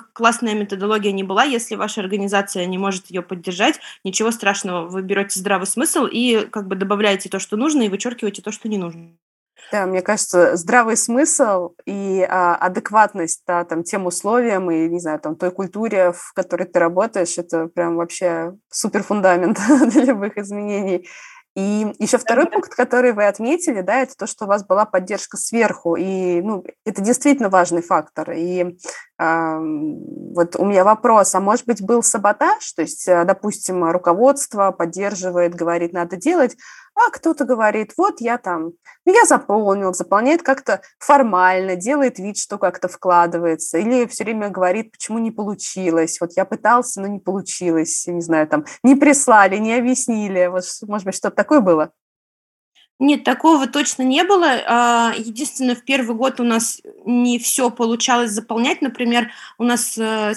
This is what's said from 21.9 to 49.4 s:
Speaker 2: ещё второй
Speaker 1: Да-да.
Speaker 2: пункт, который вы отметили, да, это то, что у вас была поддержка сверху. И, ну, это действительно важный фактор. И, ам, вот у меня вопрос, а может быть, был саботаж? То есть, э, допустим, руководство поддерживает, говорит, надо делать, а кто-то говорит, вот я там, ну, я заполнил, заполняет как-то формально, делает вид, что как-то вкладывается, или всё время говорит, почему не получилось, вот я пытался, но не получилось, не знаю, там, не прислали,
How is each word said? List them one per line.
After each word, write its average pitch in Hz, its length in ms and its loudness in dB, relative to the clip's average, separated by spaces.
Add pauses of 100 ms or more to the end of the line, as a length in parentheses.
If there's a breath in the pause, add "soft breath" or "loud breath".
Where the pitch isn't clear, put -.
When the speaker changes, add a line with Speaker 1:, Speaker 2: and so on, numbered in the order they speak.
Speaker 2:
ещё 214 180 2
второй 240 280 2
Speaker 1:
Да-да. - 100 -4
Speaker 2:
пункт, - 180 -4
который 247 400 2
вы 208 140 2
отметили, 233 540 -2
да, 208 200 0
это 262 160 -6
то, - 100 -8
что - 180 -10
у - 20 -6
вас 202 180 -2
была 190 200 2
поддержка 196 520 -4
сверху. 208 580 -2
И, 185 460 -2
ну, 208 220 -6 (220)
это 208 160 -6
действительно 247 480 2
важный 170 340 2
фактор. 156 480 -4
И, 175 440 -4 (440 loud breath)
ам, 160 760 -2 (360)
вот 170 220 0
у - 100 0
меня 202 180 4
вопрос, 214 520 4
а 185 40 2
может 202 280 0
быть, 233 140 -2
был 233 220 2
саботаж? 226 720 0
То - 80 -4
есть, - 260 -6
э, 175 180 4
допустим, 190 680 -2
руководство 196 800 2
поддерживает, 180 840 -2
говорит, 170 380 -2
надо 175 240 -4
делать, 294 400 0 (380 loud breath)
а 453 160 4
кто-то 320 340 -2
говорит, 220 520 0
вот 349 240 0
я 233 160 -2
там, 170 360 -6 (320 soft breath)
ну, 359 80 4
я 427 120 8
заполнил, 202 680 2
заполняет 233 500 2
как-то 269 380 0 (180 soft breath)
формально, 190 760 4
делает 247 440 0
вид, 202 180 -8
что - 220 -8
как-то 185 280 -2
вкладывается, 170 920 0
или 240 260 2
всё - 200 -8
время 214 240 -4
говорит, 185 420 -2
почему - 280 -8
не 226 120 -2
получилось, 185 920 -4
вот 170 160 -4
я 185 80 0
пытался, 240 560 0
но 196 60 -6
не 202 120 -8
получилось, 180 880 -2
не 175 140 -4
знаю, 160 260 0
там, - 180 0 (180 loud breath)
не 262 120 8
прислали, 214 640 6